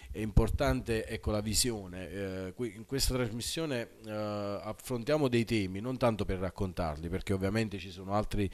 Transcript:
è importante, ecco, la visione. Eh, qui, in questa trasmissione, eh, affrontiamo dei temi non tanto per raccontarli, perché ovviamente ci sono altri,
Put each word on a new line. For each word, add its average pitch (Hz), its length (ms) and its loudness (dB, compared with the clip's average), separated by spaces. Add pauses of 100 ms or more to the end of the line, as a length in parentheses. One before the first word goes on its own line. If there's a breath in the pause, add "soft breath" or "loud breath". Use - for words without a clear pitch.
(120 loud breath)
è - 80 -8
importante, 117 880 2
ecco, 110 240 -2
la 104 100 2
visione. 101 680 0
Eh, 95 440 -4
qui, 113 220 -4
in 110 100 -14
questa 131 300 2
trasmissione, 120 800 -2 (120)
eh, 107 60 -8
affrontiamo 107 1160 0
dei 117 180 4
temi 98 340 0
non 123 180 -4
tanto 110 260 4
per 92 140 -2
raccontarli, 85 720 -2
perché 92 240 -2
ovviamente 98 460 0
ci 92 100 -10
sono 95 240 -8
altri, 104 400 2